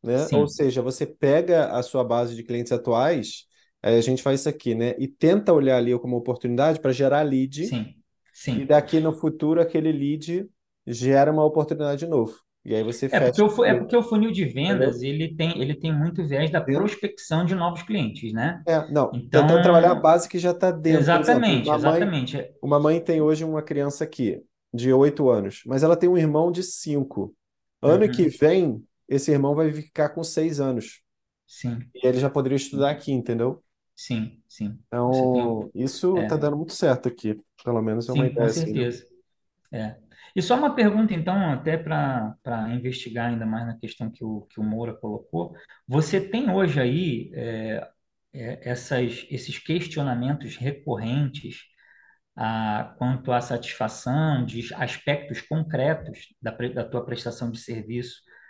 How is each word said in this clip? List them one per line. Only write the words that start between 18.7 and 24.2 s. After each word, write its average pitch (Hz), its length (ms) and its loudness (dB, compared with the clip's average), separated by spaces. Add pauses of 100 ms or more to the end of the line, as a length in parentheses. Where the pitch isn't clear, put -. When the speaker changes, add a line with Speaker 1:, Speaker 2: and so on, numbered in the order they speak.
Speaker 1:
não, 143 220 2
Speaker 2:
Então 127 280 4
Speaker 1:
tentando 170 220 6
trabalhar 175 280 8
a 175 40 4
base 165 320 4
que - 100 -8
já 175 160 0
tá 180 180 2
dentro. 156 340 4
Por 165 160 4
exemplo, - 0 -
Speaker 2:
Exatamente, 196 480 2
Speaker 1:
uma 151 80 2
mãe, 147 160 4
Speaker 2:
exatamente. 165 440 0
É. - 240 -10
Speaker 1:
uma 143 180 4
mãe 156 200 4
tem 165 220 0
hoje 156 240 2
uma 156 160 -2
criança 143 420 -4
aqui, 120 380 -4 (320)